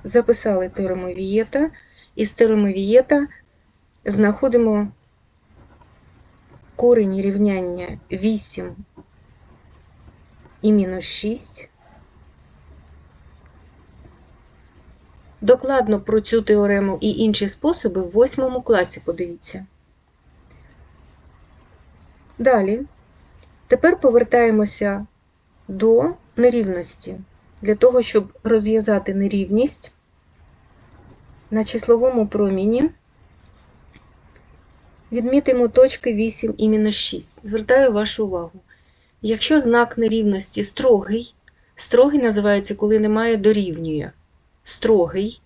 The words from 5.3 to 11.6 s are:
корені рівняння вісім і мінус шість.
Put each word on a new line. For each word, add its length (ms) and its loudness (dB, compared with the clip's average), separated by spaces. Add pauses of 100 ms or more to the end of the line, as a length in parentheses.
корені 460 2
рівняння 800 -2 (120)
вісім 640 -6 (1900)
і 100 2
мінус 320 0
шість. 680 -8 (3750)